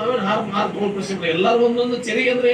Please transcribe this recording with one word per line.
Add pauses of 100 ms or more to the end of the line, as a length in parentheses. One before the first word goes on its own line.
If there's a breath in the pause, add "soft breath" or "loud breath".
ನಾವೇನು
ಹಾಲು, (100)
ಹಾಲು
ತೊಗೊಂಡು
ಪ್ರಶ್ನೆ
ಇಲ್ಲ, (100)
ಎಲ್ಲರೂ (100)
ಒಂದೊಂದು (100)
ಚೆರಿಗೆ
ಅಂದ್ರೆ